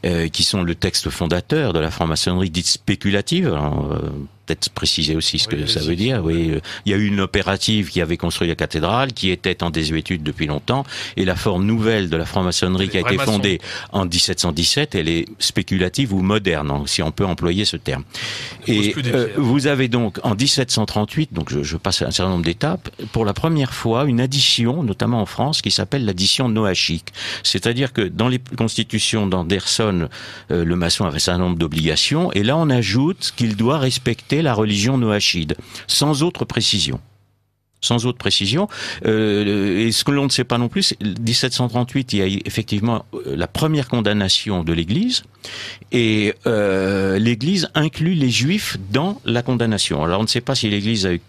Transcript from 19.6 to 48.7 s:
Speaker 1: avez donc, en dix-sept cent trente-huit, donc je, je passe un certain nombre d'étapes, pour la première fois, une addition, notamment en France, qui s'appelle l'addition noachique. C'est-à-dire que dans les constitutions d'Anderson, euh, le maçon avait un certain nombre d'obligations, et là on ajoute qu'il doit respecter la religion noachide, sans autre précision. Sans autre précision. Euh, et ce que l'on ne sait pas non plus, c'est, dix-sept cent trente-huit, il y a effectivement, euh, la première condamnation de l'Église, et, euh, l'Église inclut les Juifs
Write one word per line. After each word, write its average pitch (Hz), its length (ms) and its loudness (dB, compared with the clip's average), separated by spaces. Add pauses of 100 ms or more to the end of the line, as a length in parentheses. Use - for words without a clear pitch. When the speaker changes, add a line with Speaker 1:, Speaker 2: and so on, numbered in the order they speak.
Speaker 1:
avez 135 200 2
donc, 117 360 0
en 113 120 2
dix-sept 127 360 2
cent 110 140 2
trente-huit, 107 480 -2
donc 78 180 -4
je, 71 120 -2
je 78 140 -4
passe 95 240 -2
un 85 100 -2
certain 92 200 0
nombre 87 140 0
d'étapes, 139 440 -2 (220)
pour 113 140 0
la 101 80 0
première 156 400 0
fois, 120 320 0
une 120 140 2
addition, 131 640 2
notamment 110 380 0
en 95 40 0
France, 135 360 -2
qui 95 100 -2
s'appelle 123 340 0
l'addition 101 440 2
noachique. 98 640 0 (300)
C'est-à-dire 120 500 0
que 113 80 0
dans 92 260 0
les 127 120 0 (180)
constitutions 113 680 0
d'Anderson, 92 840 0 (420)
euh, 85 140 2
le 85 100 2
maçon 87 300 0
avait 76 100 -2
un 78 40 -2
certain 90 200 2
nombre 90 180 2
d'obligations, 80 760 0
et 104 100 2
là 135 140 2
on 165 120 2
ajoute 127 680 0
qu'il 110 200 0
doit 120 240 2
respecter 131 600 0
la 139 120 2
religion 107 440 2
noachide, 104 580 0 (320)
sans 143 360 2
autre 175 220 -2
précision. 80 540 0 (840)
Sans 120 240 2
autre 127 120 -2
précision. 110 500 0 (380)
Euh, 104 800 2
et 113 60 2
ce - 120 0
que 143 80 2
l'on 143 140 2
ne 135 40 0
sait 127 160 0
pas 120 120 0
non 120 120 2
plus, 196 140 0
c'est, - 200 -2
dix-sept 117 500 0
cent 123 140 0
trente-huit, 123 460 -2
il 101 60 2
y - 20 2
a 95 240 0
effectivement, 107 680 -2
euh, - 220 -6
la 85 120 -2
première 151 420 0
condamnation 104 760 0
de 82 100 0
l'Église, 123 500 0 (680)
et, 110 420 2 (140)
euh, 98 720 2
l'Église 120 560 0
inclut 156 380 0
les 139 160 2
Juifs 131 480 0 (140)